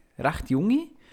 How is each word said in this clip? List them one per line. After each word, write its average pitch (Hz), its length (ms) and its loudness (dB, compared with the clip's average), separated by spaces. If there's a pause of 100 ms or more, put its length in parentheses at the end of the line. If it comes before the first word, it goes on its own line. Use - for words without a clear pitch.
(180)
recht 135 320 -2
junge, 226 360 2 (260)